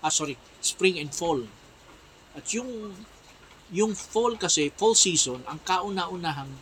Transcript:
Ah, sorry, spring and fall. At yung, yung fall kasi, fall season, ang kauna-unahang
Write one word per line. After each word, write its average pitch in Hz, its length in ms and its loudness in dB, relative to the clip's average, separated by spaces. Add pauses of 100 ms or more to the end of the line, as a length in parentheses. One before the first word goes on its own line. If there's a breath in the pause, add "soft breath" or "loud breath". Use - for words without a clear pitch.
Ah, 156 80 2
sorry, 147 240 0 (240)
spring 185 400 2
and 147 160 -8
fall. 151 320 0 (880)
At - 160 -10
yung, 220 480 -6 (720)
yung 208 240 2
fall 233 480 0
kasi, 151 320 2
fall 214 240 6
season, 131 480 2
ang 156 160 -10
kauna-unahang 180 880 -2 (120)